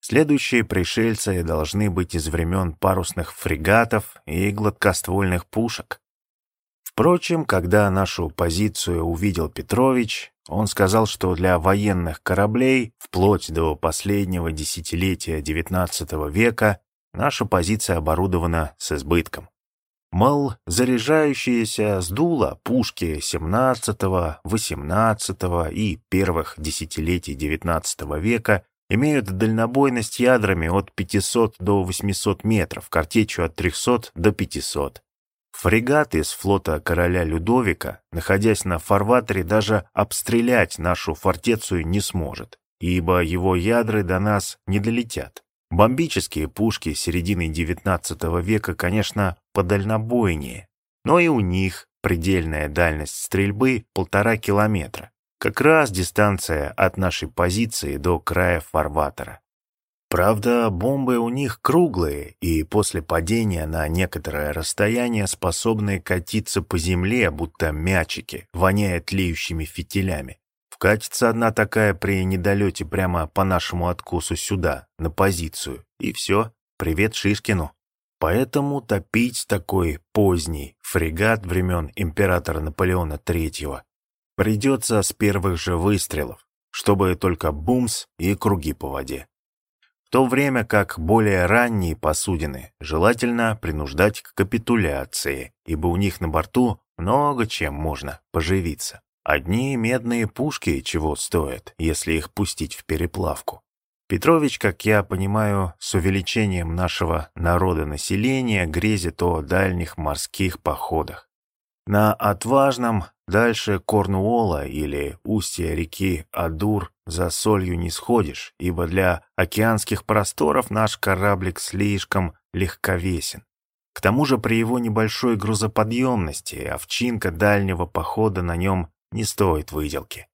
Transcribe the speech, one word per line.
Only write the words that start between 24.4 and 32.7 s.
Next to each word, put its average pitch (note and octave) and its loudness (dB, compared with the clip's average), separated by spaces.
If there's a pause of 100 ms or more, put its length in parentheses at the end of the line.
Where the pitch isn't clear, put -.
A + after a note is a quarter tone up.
восемнадцатого F2 -2
и G2 -2 (120)
первых F#2 0
десятилетий D#2+ -4
девятнадцатого D2+ -4
века A2 0 (260)
имеют C3 2
дальнобойность A2+ 2
ядрами G#2 4
от G2 0
пятисот G#2 0
до G2 2
восьмисот F#2 -2
метров, G#2 0